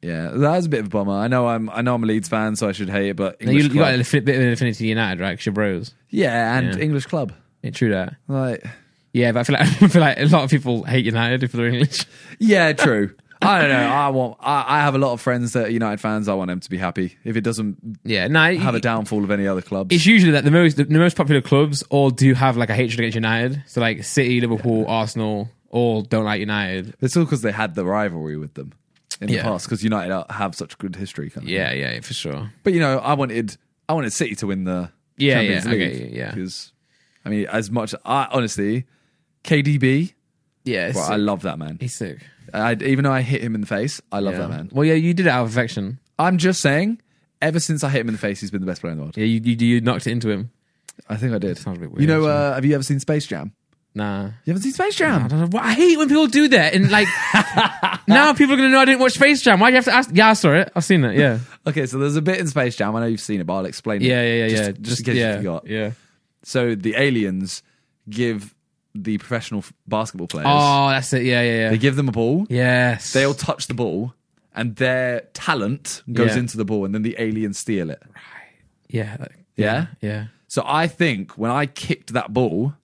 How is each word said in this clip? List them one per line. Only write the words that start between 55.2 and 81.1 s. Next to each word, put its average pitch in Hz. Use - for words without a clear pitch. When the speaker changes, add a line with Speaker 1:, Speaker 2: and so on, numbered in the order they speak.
Speaker 2:
I -
don't 151
know. 170
What, 202
I 226
hate 330
when 311
people 302
do 285
that. 170
And, 190
like, 208
Speaker 1:
<laughs> 202
Speaker 2:
now 277
people 277
are 277
gonna 262
know 262
I 269
didn't 262
watch 254
Space 277
Jam. 202
Why 220
do 254
you 254
have 247
to 247
ask? 254
Yeah, 214
I 220
saw 180
it. 180
I've 175
seen 175
it. 117
Yeah. 131
Speaker 1:
<laughs> 127
Okay, 151
so 127
there's 143
a 160
bit 185
in 175
Space 131
Jam. 104
I 113
know 117
you've 113
seen 104
it, 85
but 87
I'll 95
explain 101
it. -
Speaker 2:
Yeah, 123
yeah, 117
yeah, 117
Speaker 1:
Just, 110
Speaker 2:
yeah. 101
Speaker 1:
just 98
Speaker 2:
Just, 117
Speaker 1:
in 117
case 123
Speaker 2:
yeah, 117
Speaker 1:
you 101
forgot. 92
Speaker 2:
yeah. 107
Speaker 1:
So 120
the 107
aliens 104
give 107
the 104
professional 110
f-, -
basketball 107
players. 78
Speaker 2:
Oh, 143
that's 135
it. 127
Yeah, 123
yeah, 117
yeah. 113
Speaker 1:
They 110
give 131
them 139
a -
ball. 123
Speaker 2:
Yes. 123
Speaker 1:
They 131
all 139
touch -
the 127
ball, 113
and 113
their 127
talent 135
goes 117
Speaker 2:
Yeah. 123
Speaker 1:
into 120
the 110
ball, 101
and 98
then 110
the 113
aliens 110
steal 90
it. 69
Speaker 2:
Right. -
Yeah. 107
That, -
Speaker 1:
Yeah? 110
Speaker 2:
yeah. 107
Yeah. 107
Speaker 1:
So -
I 151
think 135